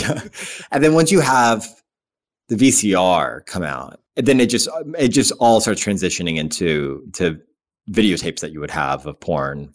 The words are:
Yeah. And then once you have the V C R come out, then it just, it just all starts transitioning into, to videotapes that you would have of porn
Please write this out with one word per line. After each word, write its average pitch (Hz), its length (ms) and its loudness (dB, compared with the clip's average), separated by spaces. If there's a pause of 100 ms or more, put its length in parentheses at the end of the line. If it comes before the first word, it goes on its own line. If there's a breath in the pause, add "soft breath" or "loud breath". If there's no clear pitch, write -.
Yeah. - 220 -4 (500 loud breath)
And 139 100 0
then 156 120 4
once 160 180 4
you 185 80 6
have 120 480 2 (800)
the 113 80 -2
V 131 140 6
C 104 240 2
R 85 520 2
come 92 160 -8
out, 69 380 -8 (160)
then 131 240 4
it 120 60 6
just, 117 220 0 (300)
it 135 100 2
just 117 300 2
all 117 220 6
starts 104 240 -2
transitioning 87 540 -2
into, 76 760 -2
to 82 260 -2 (520)
videotapes 90 500 0
that 80 120 -10
you 76 80 -14
would 73 100 -10
have 71 360 -4
of 73 140 -12
porn 71 540 -6